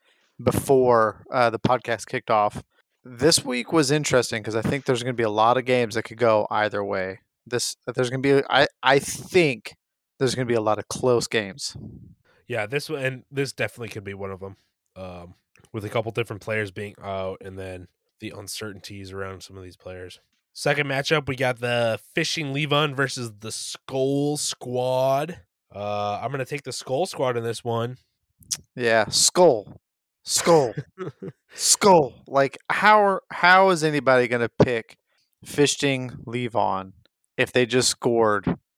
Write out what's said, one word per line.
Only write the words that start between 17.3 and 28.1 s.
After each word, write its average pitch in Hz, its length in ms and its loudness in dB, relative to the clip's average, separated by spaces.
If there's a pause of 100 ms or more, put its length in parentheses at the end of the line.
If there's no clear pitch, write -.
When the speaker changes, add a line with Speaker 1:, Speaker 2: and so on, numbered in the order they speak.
Speaker 2:
and 95 140 -14
then 92 300 -12 (320)
the 107 120 -14
uncertainties 98 840 -14
around 95 300 -12
some 98 140 -20
of 95 60 -16
these 92 140 -20
players. 92 420 -16 (340)
Second 143 360 -2
matchup, 139 400 -2
we 135 80 -4
got 127 240 -2
the 120 400 -2 (140)
Fishing 156 380 -4
Levon 147 420 0
versus 131 440 -4
the 110 140 -12
Skull 139 840 -2
Squad. 131 1080 -2 (300)
Uh, 104 480 -4
I'm 120 120 -6
gonna 135 120 -6
take 147 200 -10
the 127 80 -10
Skull 147 340 -4
Squad 127 300 -4
in 117 80 -4
this 117 180 -6
one. 120 360 -4 (760)